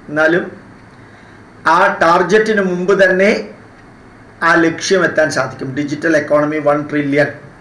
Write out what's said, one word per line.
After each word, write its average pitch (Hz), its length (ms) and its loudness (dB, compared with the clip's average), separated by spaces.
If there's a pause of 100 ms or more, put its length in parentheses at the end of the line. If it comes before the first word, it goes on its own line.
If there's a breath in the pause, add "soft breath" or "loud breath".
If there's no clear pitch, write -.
എന്നാലും 156 360 0 (1300 loud breath)
ആ - 20 4 (240)
ടാർജറ്റിന് 196 680 2
മുമ്പ് 180 320 0
തന്നെ 185 280 2 (1200)
ആ - 20 2 (140)
ലക്ഷ്യം 170 440 0
എത്താൻ 156 280 0
സാധിക്കും. 135 320 -6 (100)
Digital 147 340 -4 (100)
economy 151 360 0 (100)
one 147 120 0 (100)
trillion. 143 400 0 (300)